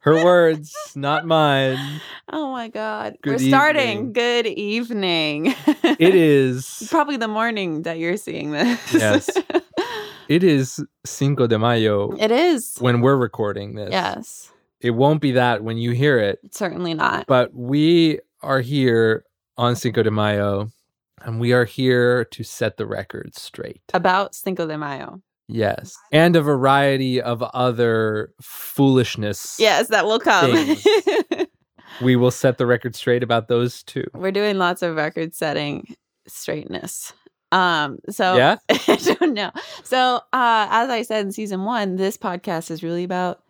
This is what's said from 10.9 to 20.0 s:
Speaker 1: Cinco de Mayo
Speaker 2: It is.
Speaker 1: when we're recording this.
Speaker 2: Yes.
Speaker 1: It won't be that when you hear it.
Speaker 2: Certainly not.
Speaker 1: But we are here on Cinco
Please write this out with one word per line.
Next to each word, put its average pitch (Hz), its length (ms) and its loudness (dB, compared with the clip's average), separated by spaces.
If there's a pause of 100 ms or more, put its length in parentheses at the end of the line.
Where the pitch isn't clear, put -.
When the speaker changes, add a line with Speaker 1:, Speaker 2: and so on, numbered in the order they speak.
Speaker 1:
Cinco 139 420 0
de 113 120 2
Mayo 110 600 2
Speaker 2:
It 214 120 2
is. 277 480 0
Speaker 1:
when 120 240 2
we're 135 140 4
recording 107 580 -4
this. 104 160 -10
Speaker 2:
Yes. - 600 -6 (300)
Speaker 1:
It 120 120 0
won't 143 280 4
be 139 120 0
that 120 300 2
when 113 140 -6
you 117 140 -4
hear 131 280 2
it. 101 200 0 (140)
Speaker 2:
Certainly 175 420 -6
not. - 320 -2
Speaker 1:
But 123 280 2
we 151 680 2 (200)
are 135 220 -2
here 117 640 2 (340)
on 120 180 2
Cinco 117 260 -2